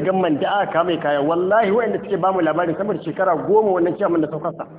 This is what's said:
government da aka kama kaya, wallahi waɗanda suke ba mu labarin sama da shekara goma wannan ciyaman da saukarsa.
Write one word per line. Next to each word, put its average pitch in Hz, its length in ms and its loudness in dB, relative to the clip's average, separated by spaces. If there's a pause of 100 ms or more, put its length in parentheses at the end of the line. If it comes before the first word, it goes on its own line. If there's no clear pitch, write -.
government 180 360 0
da 202 200 0
aka 185 120 -2
kama 170 260 0
kaya, 147 240 0
wallahi 185 480 2
waɗanda 208 340 0
suke 196 160 -4
ba 185 120 2
mu 190 80 0
labarin 160 360 0
sama 208 180 -4
da 160 80 -6
shekara 175 320 0 (120)
goma 208 260 4
wannan 175 240 0
ciyaman 170 240 0
da 151 80 0
saukarsa. 160 380 -8 (120)